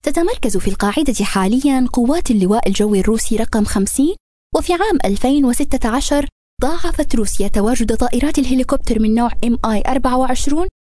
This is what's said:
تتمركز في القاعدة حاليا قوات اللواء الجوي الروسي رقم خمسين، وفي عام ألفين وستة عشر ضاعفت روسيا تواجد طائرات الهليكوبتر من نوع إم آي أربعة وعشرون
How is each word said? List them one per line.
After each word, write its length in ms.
تتمركز 520
في 100
القاعدة 580
حاليا 680
قوات 380
اللواء 360
الجوي 320
الروسي 360
رقم 300
خمسين، 500
وفي 180
عام 320
ألفين 400
وستة 440
عشر 380
ضاعفت 540
روسيا 320
تواجد 480
طائرات 440
الهليكوبتر 600
من 160
نوع 160
إم 220
آي 220
أربعة 300
وعشرون 500